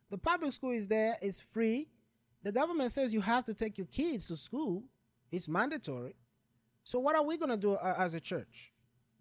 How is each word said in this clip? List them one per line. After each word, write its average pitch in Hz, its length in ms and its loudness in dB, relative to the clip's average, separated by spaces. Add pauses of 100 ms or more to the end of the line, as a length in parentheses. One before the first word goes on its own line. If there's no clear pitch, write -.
the 202 80 -6
public 330 380 0
school 254 160 -4
is 220 180 -2
there, 220 320 2
it's 196 220 -6
free. 226 460 0 (540)
The 202 100 -2
government 277 380 2
says 254 220 0
you 220 80 2
have 233 240 2
to 220 80 -4
take 220 240 -4
your 185 120 -6
kids 294 400 -2
to 165 80 -4
school. 208 480 -4 (460)
It's 175 160 -6
mandatory. 170 680 -2 (720)
So - 160 -2
what 294 160 4
are 302 80 6
we 320 120 0
gonna 269 220 0
do, 202 160 2
uh, 185 240 0
as 175 160 2
a 160 60 -4
church? - 520 -8 (480)